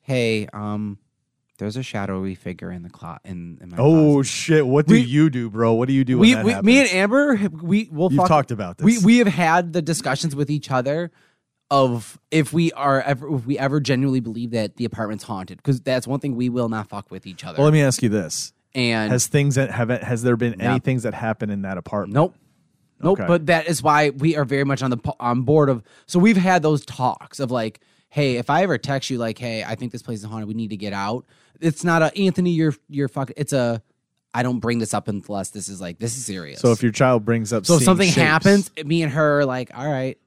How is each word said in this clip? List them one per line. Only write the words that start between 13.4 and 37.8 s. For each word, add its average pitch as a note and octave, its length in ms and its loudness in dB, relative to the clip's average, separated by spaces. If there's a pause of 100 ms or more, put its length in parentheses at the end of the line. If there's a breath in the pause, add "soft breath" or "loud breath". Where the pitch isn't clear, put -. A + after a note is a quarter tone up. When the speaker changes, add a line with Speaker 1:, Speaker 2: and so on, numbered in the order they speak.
Speaker 1:
we C3+ 120 -2
ever C#3 220 0
genuinely C3+ 400 0
believe A2+ 320 -8
that A2 240 -4
the A#2+ 100 -6
apartment's G#2+ 380 -8
haunted, F#2 400 -12
'cause C3+ 180 0
that's C3+ 240 -2
one C3+ 140 -4
thing C3+ 160 -6
we B2 140 -2
will A#2+ 200 -2
not G#2+ 200 -6
fuck G2+ 200 -12
with F#2 160 -16
each F#2 200 -18
other. E2+ 120 -8
Speaker 2:
Well, C#3 80 4
let D3+ 80 6
me D#3 80 6
ask C3+ 220 2
you A#2 60 2
this. G2 440 -4 (220)
Speaker 1:
And A#2 360 0
Speaker 2:
Has B2 160 0
things C#3+ 280 2
that C3+ 140 0
have, A#2 200 -2
has A#2+ 340 -4
there B2 120 4
been A#2 220 -2
Speaker 1:
No. G2 140 -2
Speaker 2:
any C3 80 0
things B2+ 240 -2
that A2+ 100 -4
happen A2 380 -4
in G2+ 100 -6
that F#2+ 160 -6
apartment? G2+ 380 -6
Speaker 1:
Nope. D#3+ 200 2 (640)
Nope. F3+ 200 2
Speaker 2:
Okay. F#2+ 80 -2
Speaker 1:
But E3+ 200 2
that E3 200 2
is D3+ 160 -2
why D3 280 4
we D3 240 0
are D3 100 0
very C#3 180 -2
much C#3 180 -2
on C3 80 -2
the A#2+ 80 -2
po-, C#3+ 220 -8
on A#2+ 240 0
board C#3+ 260 4
of, A#2+ 140 -2 (240 soft breath)
so - 120 -2
we've G#3 180 6
had F3+ 260 4
those D3+ 220 2
talks - 540 -6
of, B2+ 120 -4
like, A2+ 300 -4 (280)
"Hey, C3+ 280 0
if A#2+ 120 -6
I D#3+ 140 4
ever E3+ 160 0
text C#3 320 -4
you, B2+ 80 -4
like, A2+ 180 -6
'Hey, A2+ 260 -6
I A2+ 120 -8
think A#2+ 160 -10
this A#2 100 -14
place A2+ 180 -10
is G2+ 60 -14
haunted, G#2+ 220 -10
we G#2+ 80 -10
need A2+ 140 -6
to G#2+ 80 -10
get G2+ 160 -8
out.'" G2+ 320 -6 (340 soft breath)
It's D#3+ 240 -2
not E3 180 2
a, D#3 160 0
"Anthony, F#3 340 0
you're, D#3+ 220 2 (160)
you're C#3 200 -4
fucking," C#3 280 -6
it's C#3+ 160 -4
a, A#2+ 300 0 (500)
"I A#2+ 80 0
don't B2 180 0
bring A#2 200 -2
this A2 140 -4
up G#2 140 -4
unless G2 440 -8
this G2+ 160 -12
is, F#2+ 140 -14
like, F2 180 -12
this A#2 180 -6
is B2+ 80 -10
serious." F2 340 -10
Speaker 2:
So A#2+ 120 4
if A2 100 0
your A#2+ 120 2
child B2+ 320 2
brings A2+ 280 -2
up G#2 140 -4
Speaker 1:
So F3 60 4
if D#3+ 80 6